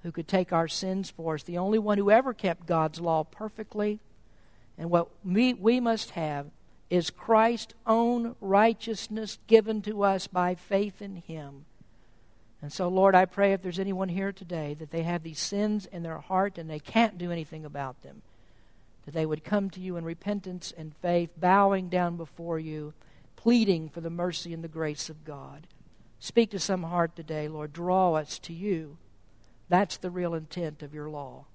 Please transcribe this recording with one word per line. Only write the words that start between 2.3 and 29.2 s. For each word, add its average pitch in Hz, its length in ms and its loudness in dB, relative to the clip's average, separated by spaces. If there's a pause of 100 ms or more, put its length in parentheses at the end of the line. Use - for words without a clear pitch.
kept 170 320 -4
God's 160 360 0
law 160 240 0
perfectly. 214 760 -6 (760)
And 165 120 -6
what 170 200 2 (160)
we, 226 280 2
we 226 280 2
must 226 300 -2
have 147 380 -4 (400)
is 175 200 2
Christ's 226 640 2 (120)
own 233 540 2
righteousness 214 960 0 (100)
given 220 340 6
to 208 240 0
us 196 220 2
by 180 280 0
faith 196 460 -2
in 196 160 -12
him. 147 480 -12 (960)
And 147 120 -10
so, 180 160 -2
Lord, 190 260 6
I 185 80 10
pray 196 300 4
if 185 80 0
there's 180 180 -6
anyone 190 300 -2
here 196 240 -4
today 160 420 -8
that 151 160 -14
they 165 120 -2
have 170 200 -2
these 160 160 -10
sins 208 460 -2
in 175 180 -12
their 160 160 -8
heart 190 380 0
and 160 120 -10
they 156 100 -8
can't 220 380 2
do 175 140 -6
anything 156 320 -8
about 143 380 -10
them, - 200 -20 (840)
that 147 80 -14
they 160 120 0
would 156 200 -4
come 202 240 0
to 185 100 -12
you 185 160 -8
in 170 80 -6
repentance 180 720 -8
and 156 180 -14
faith, 175 420 0
bowing 190 500 4
down 175 300 0
before 165 420 -8
you, 156 340 -8 (440)
pleading 202 500 4
for 165 140 -12
the 165 80 -6
mercy 175 440 -4
and 165 80 -8
the 165 60 -10
grace 156 420 -6
of 151 140 -16
God. 143 440 -16 (520)
Speak - 320 2
to 202 80 -6
some 185 240 -2
heart 165 320 -2
today, 151 320 -8
Lord. 151 240 -10
Draw 175 440 2
us 156 240 -4
to - 120 -14
you. 165 460 -4 (720)